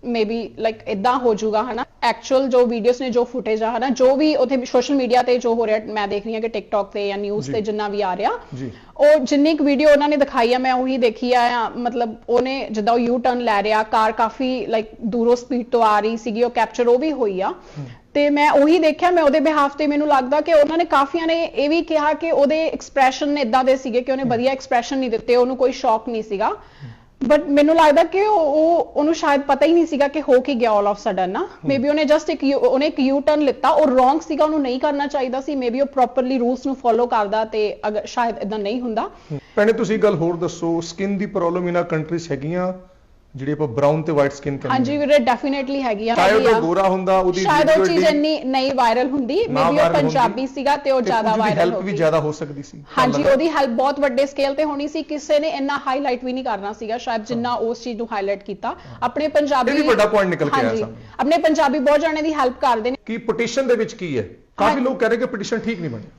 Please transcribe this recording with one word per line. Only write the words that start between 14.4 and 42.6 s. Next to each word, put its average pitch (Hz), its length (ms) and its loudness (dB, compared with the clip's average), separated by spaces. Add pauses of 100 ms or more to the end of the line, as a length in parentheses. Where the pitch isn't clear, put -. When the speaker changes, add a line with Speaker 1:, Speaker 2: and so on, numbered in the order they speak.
Speaker 1:
like, 220 380 -4
ਦੂਰੋਂ 233 320 2
ਸਪੀਡ 240 300 -6
ਤੋਂ 233 160 0
ਆ 214 180 4
ਰਹੀ 226 160 -2
ਸੀਗੀ, 226 260 -4
ਉਹ 240 80 0
ਕੈਪਚਰ 233 380 0
ਉਹ 240 100 4
ਵੀ 311 140 0
ਹੋਈ 208 280 -2
ਆ। 202 80 -2
Speaker 2:
ਹੂੰ। 147 380 -12 (280)
Speaker 1:
ਤੇ 285 160 2
ਮੈਂ 294 200 2
ਉਹੀ 302 280 4
ਦੇਖਿਆ, 320 320 2
ਮੈਂ 349 120 4
ਉਹਦੇ 294 160 4
behalf 285 400 0
ਤੇ, 302 80 0
ਮੈਨੂੰ 294 220 0
ਲੱਗਦਾ 269 320 2
ਕਿ 320 140 0
ਉਹਨਾਂ 302 240 4
ਨੇ, 339 60 2
ਕਾਫੀਆਂ 320 420 0
ਨੇ 330 180 0
ਇਹ 285 240 -2
ਵੀ 330 140 2
ਕਿਹਾ 311 300 0
ਕਿ 320 180 -4
ਉਹਦੇ 302 380 2
ਐਕਸਪ੍ਰੈਸ਼ਨ 277 680 0
ਇੱਦਾਂ 262 260 0
ਦੇ 262 120 4
ਸੀਗੇ 247 240 -2
ਕਿ 262 120 -4
ਉਹਨੇ 262 100 -2
Speaker 2:
ਹੂੰ। 240 80 -2
Speaker 1:
ਵਧੀਆ 247 220 0
ਐਕਸਪ੍ਰੈਸ਼ਨ 262 460 -2
ਨਹੀਂ 247 120 -2
ਦਿੱਤੇ, 226 260 0
ਉਹਨੂੰ 247 200 2
ਕੋਈ 262 160 2
ਸ਼ੌਕ 220 360 -2
ਨਹੀਂ 226 140 -4
ਸੀਗਾ। 214 260 -4
Speaker 2:
ਹੂੰ। 214 420 -10 (340)
Speaker 1:
But 294 240 2
ਮੈਨੂੰ 294 280 4
ਲੱਗਦਾ 311 280 6
ਕਿ 381 180 0
ਉਹ, 427 160 2
ਉਹ, 311 460 2
ਉਹਨੂੰ 294 300 0
ਸ਼ਾਇਦ 285 280 2
ਪਤਾ 277 240 2
ਹੀ 320 60 4
ਨਹੀਂ 339 140 4
ਸੀਗਾ 285 220 0
ਕਿ 294 120 -4
ਹੋ 254 200 4
ਕੀ 269 140 -2
ਗਿਆ 233 160 0
all 202 160 2
of 202 80 2
sudden 190 320 -2
ਨਾ। 202 140 -4
Speaker 2:
ਹੂੰ। - 300 -6
Speaker 1:
Maybe 269 180 2
ਉਹਨੇ 302 140 2
just 302 280 2
ਇੱਕ 302 140 -4
ਯੂ, 277 140 2
ਉਹਨੇ 254 280 2
ਇੱਕ 302 140 -2
ਯੂ 269 200 2
ਟਰਨ 302 200 0
ਲਿੱਤਾ, 269 280 0
ਉਹ 311 180 4
ਰੋਂਗ 254 340 4
ਸੀਗਾ, 302 240 0
ਉਹਨੂੰ 311 180 0
ਨਹੀਂ 254 180 -2
ਕਰਨਾ 285 260 -2
ਚਾਹੀਦਾ 262 340 -4
ਸੀ। 294 140 -6
Maybe 247 260 -2
ਉਹ 285 60 2
ਪ੍ਰੋਪਰਲੀ 254 520 0
ਰੂਲਸ 247 280 -2
ਨੂੰ 269 80 -4
ਫਾਲੋ 240 320 0
ਕਰਦਾ 220 380 -2
ਤੇ 214 340 -4 (100)
ਅਗਰ, 208 180 -6
ਸ਼ਾਇਦ 233 320 -4
ਇੱਦਾਂ 214 200 -6
ਨਹੀਂ 214 220 -4
ਹੁੰਦਾ। 240 300 -6 (220)
Speaker 2:
ਹੂੰ। 143 80 -8 (160)
ਭੈਣੇ, 214 160 2
ਤੁਸੀਂ 220 220 -2
ਇੱਕ 196 100 0
ਗੱਲ 202 100 4
ਹੋਰ 170 220 -2
ਦੱਸੋ, 170 440 -4
ਸਕਿਨ 196 380 -6
ਦੀ 196 80 -4
ਪ੍ਰੋਬਲਮ 175 420 -4
ਇਹਨਾਂ 175 160 -2
ਕੰਟਰੀਜ਼ 165 480 -6
ਹੈਗੀਆਂ, 170 400 -4 (640)